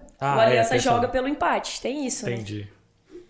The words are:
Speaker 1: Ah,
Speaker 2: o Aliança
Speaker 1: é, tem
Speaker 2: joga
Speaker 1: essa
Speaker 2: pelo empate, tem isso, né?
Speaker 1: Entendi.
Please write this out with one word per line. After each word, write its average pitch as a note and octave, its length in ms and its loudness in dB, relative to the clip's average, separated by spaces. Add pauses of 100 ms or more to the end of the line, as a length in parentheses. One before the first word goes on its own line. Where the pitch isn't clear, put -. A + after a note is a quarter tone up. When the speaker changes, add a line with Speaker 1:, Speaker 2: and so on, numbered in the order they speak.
(180)
Speaker 1:
Ah, C#3 180 0
Speaker 2:
o A3 40 4
Aliança A#3 300 6
Speaker 1:
é, B3+ 80 2
tem - 20 2
Speaker 2:
joga A#3+ 200 2
Speaker 1:
essa B3 80 0
Speaker 2:
pelo B3+ 200 -2
empate, D4 540 -2
tem C#4 240 -4
isso, A#3+ 200 -6
né? A#2+ 80 -4
Speaker 1:
Entendi. G#2 320 -10 (640)